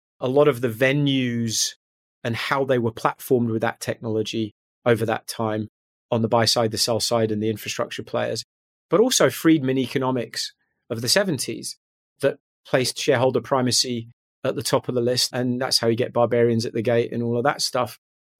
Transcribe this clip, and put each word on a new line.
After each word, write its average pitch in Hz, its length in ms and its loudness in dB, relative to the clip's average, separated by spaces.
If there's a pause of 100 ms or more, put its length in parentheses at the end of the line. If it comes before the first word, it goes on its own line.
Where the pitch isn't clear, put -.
(200)
A 131 80 -4
lot 143 200 6
of 123 140 2
the 127 80 0
venues 127 1080 0 (480)
and 117 120 -2
how 139 300 0
they 131 140 2
were 113 120 0
platformed 123 600 0
with 110 100 -2
that 113 180 -2
technology 110 720 -4 (340)
over 113 200 2
that 110 220 -4
time 110 400 -4 (440)
on 117 100 0
the 113 60 2
buy 117 180 4
side, 113 260 2
the 110 60 -6
sell 117 220 0
side, 113 320 0
and 107 100 -2
the 110 80 0
infrastructure 113 520 -6
players, 117 420 -4 (460)
but 170 100 4
also 240 300 4
Friedman 135 480 2
economics 131 760 -4 (360)
of 113 120 -6
the 123 60 -4
seventies 160 680 -2 (440)
that - 180 0 (260)
placed 131 320 0
shareholder 131 440 2
primacy 123 680 0 (340)
at 135 120 -2
the 131 80 -6
top - 240 0
of 127 80 -2
the 123 60 0
list. 123 320 0
And 127 280 -2
that's 131 180 0
how 117 80 0
you 117 80 4
get 117 180 -2
barbarians 117 520 2
at - 80 -8
the 120 80 -2
gate 117 300 0
and 120 100 -4
all 117 160 -2
of 120 60 -2
that 143 180 0
stuff - 380 -4 (400)